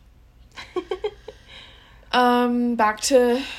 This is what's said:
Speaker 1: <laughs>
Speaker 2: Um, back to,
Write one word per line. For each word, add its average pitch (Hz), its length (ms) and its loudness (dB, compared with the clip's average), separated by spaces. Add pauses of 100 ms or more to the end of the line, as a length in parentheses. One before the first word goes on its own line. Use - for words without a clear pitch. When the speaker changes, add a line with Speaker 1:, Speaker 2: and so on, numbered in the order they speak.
(760)
Speaker 1:
<laughs> - 1400 -14
Speaker 2:
Um, 240 640 2
back 220 260 0
to, 247 420 2 (160)